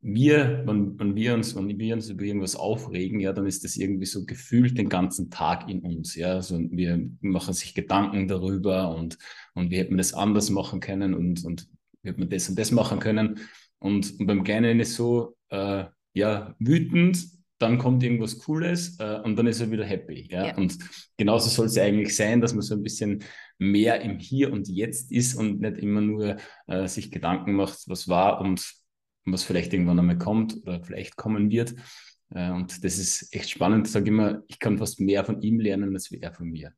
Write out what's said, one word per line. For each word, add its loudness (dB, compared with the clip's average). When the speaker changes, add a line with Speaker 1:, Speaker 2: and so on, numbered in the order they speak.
Speaker 1:
wir, 4
wenn, 0
wenn 0
wir 2
uns, -2
wenn -4
wir -2
uns -6
über -8
irgendwas -2
aufregen, -4
ja, -2
dann -2
ist -6
das -8
irgendwie -2
so -6
gefühlt 2
den 0
ganzen -2
Tag -2
in -6
uns, -8
ja, -2
so -4
wir 2
machen -2
sich -8
Gedanken 0
darüber 0
und, -6
und 0
wie 0
hätte 0
man 2
das 0
anders 2
machen -2
können -2
und, 0
und -8
wie -10
hätte -8
man -2
das -2
und -4
das 0
machen 4
können 0
und, 0
und 0
beim 2
Kleinen 4
ist 0
so, 0
äh, -2
ja, 0
wütend, 4
dann 4
kommt 4
irgendwas 0
Cooles, -2
äh, -4
und 0
dann 4
ist 0
er -2
wieder -2
happy, -6
ja? -2
Speaker 2:
Ja. -6
Speaker 1:
Und 0
genauso 4
soll's 2
ja 6
eigentlich 2
sein, 4
dass 2
man -2
so -4
ein -4
bisschen -4
mehr 4
im -6
Hier 0
und -4
Jetzt -6
ist 2
und 0
nicht -2
immer 2
nur, 0
äh, -2
sich -8
Gedanken -2
macht, 0
was -8
war 4
und -2
was 0
vielleicht -2
irgendwann 4
einmal 4
kommt 0
oder -8
vielleicht -12
kommen 2
wird. 0
Äh, -4
und -6
das -2
ist -6
echt -8
spannend. 2
Ich -6
sag 2
immer, 2
ich -18
kann 0
fast -4
mehr 2
von -4
ihm 2
lernen, 0
als -8
er -12
von -10
mir. -12